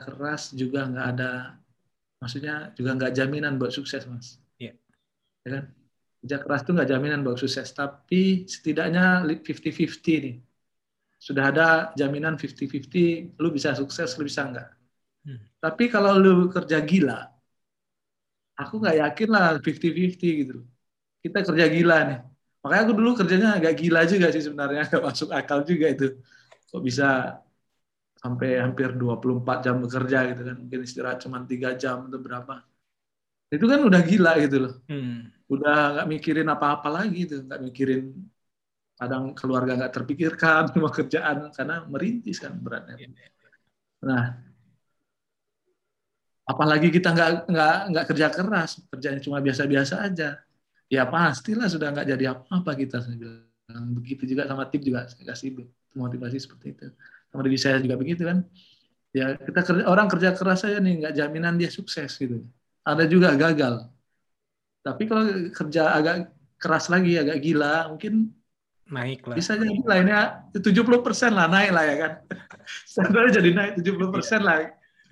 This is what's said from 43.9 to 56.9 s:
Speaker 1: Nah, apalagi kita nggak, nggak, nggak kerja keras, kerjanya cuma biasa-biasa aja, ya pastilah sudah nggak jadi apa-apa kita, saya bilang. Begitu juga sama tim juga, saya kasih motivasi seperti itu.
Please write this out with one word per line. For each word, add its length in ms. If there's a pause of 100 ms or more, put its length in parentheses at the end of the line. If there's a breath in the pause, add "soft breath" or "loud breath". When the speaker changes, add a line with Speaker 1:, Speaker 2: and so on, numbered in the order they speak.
Speaker 1:
Nah, 200 (2250)
apalagi 440
kita 220
nggak, 160 (200)
nggak, 240 (180)
nggak 180
kerja 220
keras, 380 (200)
kerjanya 320
cuma 220
biasa-biasa 500 (120)
aja, 220 (600)
ya 200
pastilah 600
sudah 260
nggak 220
jadi 80 (120)
apa-apa 400
kita, 280
saya 160
bilang. 260 (540)
Begitu 240
juga 240
sama 240
tim 80
juga, 320
saya 160
kasih 200 (440)
motivasi 480
seperti 320
itu. 140 (420 soft breath)